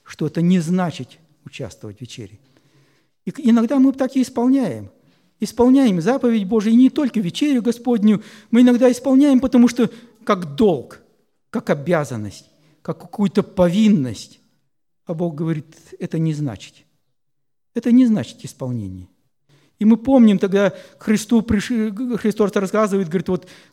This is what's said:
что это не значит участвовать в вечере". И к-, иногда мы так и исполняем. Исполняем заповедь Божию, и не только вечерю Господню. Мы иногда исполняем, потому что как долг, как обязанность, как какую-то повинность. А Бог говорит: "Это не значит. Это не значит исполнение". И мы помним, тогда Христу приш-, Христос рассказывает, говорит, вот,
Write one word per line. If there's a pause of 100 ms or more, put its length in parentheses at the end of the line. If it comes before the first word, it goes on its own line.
что
это
не
значит (260)
участвовать
в
вечере". (840)
И
к-,
иногда
мы
так
и
исполняем. (500)
Исполняем
заповедь
Божию,
и
не
только
вечерю
Господню. (280)
Мы
иногда
исполняем,
потому
что (340)
как
долг, (480)
как
обязанность, (340)
как
какую-то
повинность. (640)
А
Бог
говорит: (320)
"Это
не
значит. (1000)
Это
не
значит
исполнение". (680)
И
мы
помним,
тогда (260)
Христу
приш-,
Христос
рассказывает,
говорит,
вот, (260)